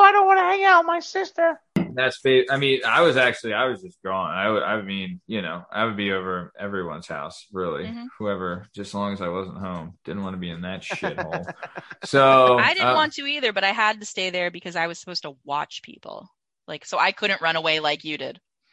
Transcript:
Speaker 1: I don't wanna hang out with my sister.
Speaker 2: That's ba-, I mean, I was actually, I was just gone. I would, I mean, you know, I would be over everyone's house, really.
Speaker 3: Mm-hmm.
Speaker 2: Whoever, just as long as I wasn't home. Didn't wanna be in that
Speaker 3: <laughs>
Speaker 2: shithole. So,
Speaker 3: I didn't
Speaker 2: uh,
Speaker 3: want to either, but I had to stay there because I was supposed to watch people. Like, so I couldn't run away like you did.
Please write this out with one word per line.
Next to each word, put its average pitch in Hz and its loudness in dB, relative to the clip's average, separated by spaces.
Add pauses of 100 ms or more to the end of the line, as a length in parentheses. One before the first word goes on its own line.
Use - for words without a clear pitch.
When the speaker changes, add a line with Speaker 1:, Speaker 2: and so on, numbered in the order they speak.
Speaker 1:
I 403 10
don't 403 6
wanna 381 6
hang 381 2
out 370 8
with 330 2
my 339 0
sister. 330 -2 (360)
Speaker 2:
That's 127 0
ba-, 131 4
I 139 0
mean, 135 2
I 120 4
was 156 4
actually, 120 2
I 117 0
was 123 -4
just 90 -20
gone. 95 -2
I 98 0
would, 107 2
I 107 -2
mean, 95 -8
you 104 -4
know, 87 -8
I 110 -2
would 110 -4
be 101 -2
over 92 -4
everyone's 90 -8
house, 76 -12
really. 87 -4
Speaker 3:
Mm-hmm. 233 -12 (120)
Speaker 2:
Whoever, 92 -6
just 98 -12
as - -12
long 101 -4
as 98 -8
I 90 -4
wasn't 90 -8
home. 90 -10
Didn't 98 -8
wanna 92 -8
be 90 -8
in 82 -10
that 92 -8
Speaker 3:
<laughs> - -
Speaker 2:
shithole. 90 -8 (600)
So, 131 6
Speaker 3:
I 120 4
didn't 370 0
Speaker 2:
uh, - 4
Speaker 3:
want 302 2
to 285 -10
either, 277 -2
but 196 -2
I 196 2
had 220 0
to 208 -14
stay 185 -6
there 180 -2
because 175 -12
I 170 -2
was 170 -10
supposed - -10
to 143 -12
watch 143 -6
people. - -16 (400)
Like, 151 -12
so - -6
I 185 4
couldn't 196 -4
run 165 0
away 160 0
like 151 -2
you 156 -8
did. 131 -10 (320)